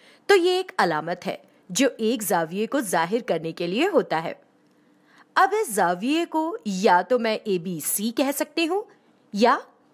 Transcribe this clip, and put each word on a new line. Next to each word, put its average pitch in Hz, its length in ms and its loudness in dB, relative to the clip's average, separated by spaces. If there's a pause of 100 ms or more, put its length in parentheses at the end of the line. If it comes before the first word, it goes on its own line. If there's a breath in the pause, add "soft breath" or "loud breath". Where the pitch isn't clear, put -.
(300 soft breath)
तो 403 60 8
ये 359 240 4
एक 370 200 -6
अलामत 170 460 0
है - 160 -6 (300 soft breath)
जो 240 280 0
एक 220 240 0
जाविये 185 440 -2
को 277 140 -2
जाहिर 180 400 0
करने 165 300 -4
के 175 160 -6
लिए 226 200 0
होता 247 300 0
है। 165 240 -8 (960 soft breath)
अब 381 160 4
इस 392 220 -2
जाविये 202 500 0
को 320 320 -2 (100)
या 185 340 4
तो 247 180 0
मैं 220 280 -2
एबीसी 190 640 -4
कह 269 200 0
सकती 302 340 -4
हूँ 370 200 -2 (500 soft breath)
या 240 260 4 (320)